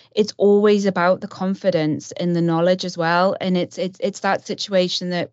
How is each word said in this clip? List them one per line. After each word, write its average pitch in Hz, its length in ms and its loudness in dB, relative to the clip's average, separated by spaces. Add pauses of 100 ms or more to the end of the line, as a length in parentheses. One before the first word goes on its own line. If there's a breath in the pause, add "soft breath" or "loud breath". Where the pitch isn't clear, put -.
(160 loud breath)
it's 214 220 0
always 202 480 4
about 185 340 2
the 202 80 -12
confidence 175 840 -2
and 175 240 -2
the 170 40 2
knowledge 170 440 2
as 175 120 -10
well. 175 440 2
And 185 160 0
it's, - 200 -4
it's, 185 240 -6
it's 196 200 -4
that - 260 -2
situation 185 640 -2
that 175 240 -6